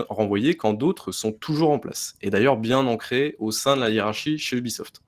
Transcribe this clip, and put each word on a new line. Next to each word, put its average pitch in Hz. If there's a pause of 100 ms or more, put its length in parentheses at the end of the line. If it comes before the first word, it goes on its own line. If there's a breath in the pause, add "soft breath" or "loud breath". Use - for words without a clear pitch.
(100)
renvoyées 107
quand 107
d'autres 123
sont 110
toujours 151
en 143
place. -
Et 101
d'ailleurs 110
bien 127
ancrées 127
au 110
sein 135
de 131
la 117
hiérarchie 110
chez 127
Ubisoft. -